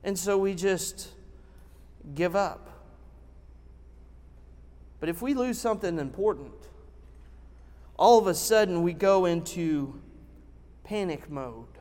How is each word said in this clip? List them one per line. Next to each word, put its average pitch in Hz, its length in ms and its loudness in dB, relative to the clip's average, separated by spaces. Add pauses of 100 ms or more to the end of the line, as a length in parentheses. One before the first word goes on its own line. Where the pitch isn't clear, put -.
And 196 140 -4
so 196 200 0
we 196 160 2
just 180 560 -2 (1040)
give 170 220 0
up. 196 340 -2 (2250)
But 156 100 -4
if 170 120 -6
we 269 120 -2
lose 247 260 -2
something 202 400 -2
important, 139 540 -4 (1400)
all 226 220 8
of 196 80 2
a 175 60 2
sudden 185 500 2
we 175 100 0
go 196 320 4
into 160 760 -2 (840)
panic 190 440 -6
mode. 123 360 -10 (160)